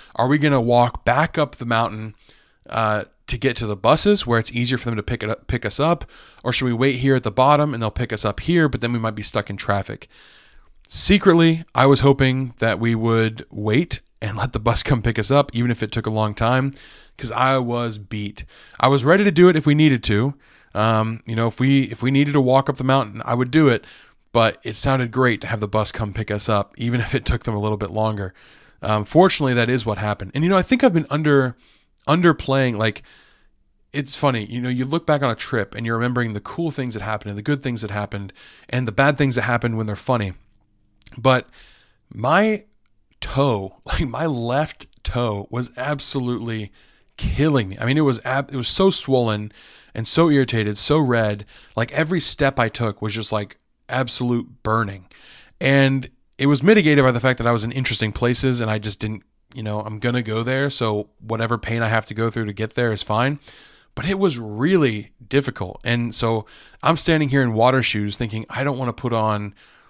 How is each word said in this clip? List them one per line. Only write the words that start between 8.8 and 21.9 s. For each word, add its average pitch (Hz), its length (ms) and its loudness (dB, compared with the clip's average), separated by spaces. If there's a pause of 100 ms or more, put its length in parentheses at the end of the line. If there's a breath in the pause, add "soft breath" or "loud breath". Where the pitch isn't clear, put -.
then 120 100 -2
we 120 60 0
might 110 160 -4
be 107 80 -8
stuck - 260 -4
in 98 80 -8
traffic? 101 500 -4 (800 soft breath)
Secretly, 165 800 4 (100)
I 127 120 6
was 139 140 6
hoping 135 580 2
that 113 200 0
we 117 160 0
would 110 560 0
wait 107 500 -2 (200)
and 107 160 -6
let 110 160 -4
the 113 80 -4
bus 113 220 2
come 123 180 2
pick 113 180 -2
us 107 120 0
up, 139 240 4
even 120 160 0
if 117 120 -2
it 107 80 -4
took 113 160 -4
a 110 40 -4
long 107 240 0
time, 131 380 0 (440 loud breath)
'cause 113 160 -8
I 131 240 2
was 120 400 -4
beat. 104 480 -10 (340 loud breath)
I 127 100 4
was 139 140 4
ready 185 220 4
to 202 60 4
do 175 180 8
it 175 80 4
if 156 80 -2
we 147 100 4
needed 147 300 4
to. 113 300 0 (400 soft breath)
Um, 110 500 0
you 113 100 -6
know, 113 120 0
if 113 120 -4
we, 135 260 4
if 110 180 -10